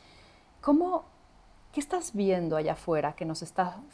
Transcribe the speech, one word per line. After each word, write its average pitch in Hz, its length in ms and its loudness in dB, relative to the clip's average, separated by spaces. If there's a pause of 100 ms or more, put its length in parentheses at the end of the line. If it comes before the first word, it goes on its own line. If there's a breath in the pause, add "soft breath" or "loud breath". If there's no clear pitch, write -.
(600 loud breath)
¿Cómo, 339 440 2 (680)
qué 294 80 -6
estás 339 340 -4
viendo 180 420 2
allá 156 160 0
afuera 151 420 0
que 175 100 -8
nos 160 180 -6
está 180 380 -4 (140)